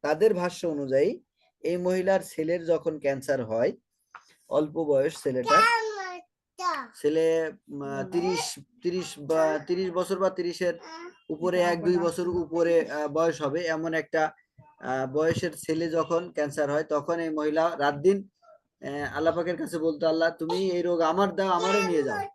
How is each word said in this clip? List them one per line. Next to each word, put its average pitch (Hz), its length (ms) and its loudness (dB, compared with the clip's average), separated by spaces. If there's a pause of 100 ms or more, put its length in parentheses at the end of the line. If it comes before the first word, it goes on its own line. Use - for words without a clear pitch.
তাদের 156 300 4
ভাষ্য 180 320 -2
অনুযায়ী 143 440 2 (540)
এই 170 120 0
মহিলার 185 440 2
ছেলের 165 460 -2
যখন 160 320 2
ক্যান্সার 139 460 0
হয়, 113 280 0 (760)
অল্প 156 360 0
বয়স 143 380 2
ছেলেটার। 135 400 4 (1400)
ছেলে, 160 520 2 (160)
উম, 143 140 -10
আহ, 139 280 -6
তিরিশ, 175 480 0 (240)
তিরিশ 175 360 -4
বা 156 480 2
তিরিশ 180 240 -2
বছর 180 280 -2
বা 190 120 2
তিরিশের 175 440 -2 (540)
উপরে, 175 320 0
এক 175 220 2
দুই 180 140 4
বছর 170 320 0
উপরে, 165 640 2
আহ, 151 180 -4
বয়স 156 340 0
হবে 151 220 -2
এমন 160 300 -2
একটা, 156 380 0 (460)
আহ, 131 340 -4
বয়সের 160 440 0
ছেলে 160 340 -2
যখন 165 420 -2
ক্যান্সার 147 380 -2
হয়, 151 140 0
তখন 156 360 -2
এই 160 100 -2
মহিলা 156 480 0
রাত 143 160 2
দিন, 190 340 2 (540)
আহ, 139 340 -6
আল্লাহ 160 200 2
পাকের 170 200 -2
কাছে 165 220 -6
বলতো, 160 300 0
"আল্লাহ, 165 220 2
তুমি 175 400 -2
এই 175 120 0
রোগ 175 180 0
আমার 175 360 2
দাও, 190 120 0
আমারও 196 340 2
নিয়ে 170 200 2
যাও 113 320 -4